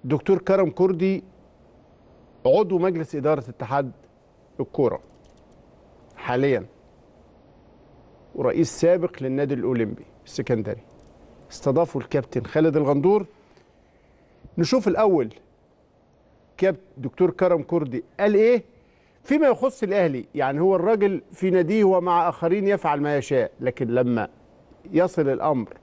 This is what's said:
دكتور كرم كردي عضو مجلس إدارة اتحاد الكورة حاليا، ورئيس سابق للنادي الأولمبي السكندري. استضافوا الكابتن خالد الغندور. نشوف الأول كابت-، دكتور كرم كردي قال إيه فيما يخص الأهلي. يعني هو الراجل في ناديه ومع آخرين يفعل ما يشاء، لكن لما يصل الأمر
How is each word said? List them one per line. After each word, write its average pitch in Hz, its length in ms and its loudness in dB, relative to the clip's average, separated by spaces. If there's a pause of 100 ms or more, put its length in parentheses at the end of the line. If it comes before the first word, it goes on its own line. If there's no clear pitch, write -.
دكتور 156 340 0
كرم 190 320 0
كردي 185 540 0 (1200)
عضو 180 320 4
مجلس 170 360 -2
إدارة 143 340 0
اتحاد 131 440 -4 (680)
الكورة 135 400 -2 (1160)
حاليا، 127 500 -2 (1700)
ورئيس 139 460 -2
سابق 165 300 2 (120)
للنادي 135 320 -2
الأولمبي 117 500 -2 (220)
السكندري. 110 560 -6 (680)
استضافوا 143 480 -2
الكابتن 127 440 -6
خالد 156 320 2
الغندور. 151 500 2 (1300)
نشوف 208 300 0
الأول 175 460 2 (1200)
كابت-، 185 240 0 (160)
دكتور 139 340 0
كرم 180 320 0
كردي 147 420 -4 (160)
قال 208 140 2
إيه 220 300 4 (600)
فيما 302 240 2
يخص 254 340 0
الأهلي. 180 420 0 (100)
يعني 139 260 -2
هو 190 160 4
الراجل 202 460 0 (100)
في 185 180 -2
ناديه 185 340 2
ومع 175 440 2
آخرين 190 400 0
يفعل 156 320 0
ما 147 160 0
يشاء، 131 340 0 (100)
لكن 127 280 -4
لما 120 400 0 (640)
يصل 165 360 0
الأمر 131 400 -2 (140)